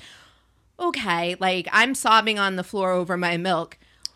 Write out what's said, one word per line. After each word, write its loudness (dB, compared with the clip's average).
"Okay, -2
like, 0
I'm 4
sobbing 2
on 0
the -4
floor -2
over 0
my 0
milk." -2